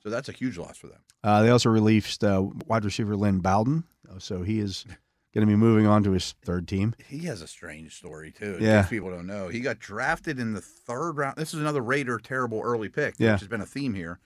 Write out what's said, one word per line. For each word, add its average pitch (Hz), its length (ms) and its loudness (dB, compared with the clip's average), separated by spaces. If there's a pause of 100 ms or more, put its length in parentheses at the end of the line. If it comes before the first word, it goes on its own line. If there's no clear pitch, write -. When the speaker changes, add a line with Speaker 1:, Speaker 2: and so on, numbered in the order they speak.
Speaker 1:
so 107 60 -12
that's 120 220 -8
a - 20 -14
huge 123 240 -8
loss 80 220 -14
for - 80 -20
them. - 140 -20 (220)
Speaker 2:
Uh, 104 200 6
they 113 80 6
also 120 180 6
released, 110 560 4
uh, 95 220 2 (200)
wide 110 200 0
receiver 104 300 -2
Lynn 98 240 2
Bowden, 110 440 2 (260)
uh, 95 80 -18
so 92 240 -8
he 110 180 -2
is 101 240 -6 (500)
gonna 107 120 4
be 104 100 6
moving 110 300 6
on 104 180 6
to 101 80 2
his - 220 -2 (100)
third 87 240 -4
team. 104 260 -2 (140)
Speaker 1:
He 143 120 -12
has 147 220 -8
a 78 60 -16
strange 78 480 -18
story 78 340 -16
too. 104 260 -10
In 107 60 -4
Speaker 2:
Yeah. 107 200 6
Speaker 1:
case 90 80 0
people 95 200 -6
don't 87 160 -12
know, 98 220 -8
he 98 120 -8
got 123 200 -6
drafted 139 580 -6
in 117 140 -4
the 98 80 -6
third 139 560 -10
round. 139 220 -6
This 156 160 -8
is 160 60 -8
another 151 200 -2
Raider 123 380 -2
terrible 120 440 -6
early 113 280 -4
pick, 143 280 -4
Speaker 2:
Yeah. 113 140 4
Speaker 1:
which 98 80 2
has 98 80 -14
been 107 140 -6
a 85 40 -10
theme 139 280 -6
here. 87 320 -10